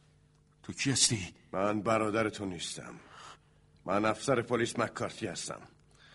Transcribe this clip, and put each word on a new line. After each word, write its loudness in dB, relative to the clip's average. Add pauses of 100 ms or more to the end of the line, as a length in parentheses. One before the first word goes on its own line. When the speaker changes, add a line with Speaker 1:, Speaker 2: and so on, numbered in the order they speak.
(640)
Speaker 1:
تو -10
کی 0
هستی؟ 2 (180)
Speaker 2:
من 2
برادر 2
تو -6
نیستم. -8 (840)
من 2
افسر 2
پلیس 0
مکارتی -4
هستم. -8 (540)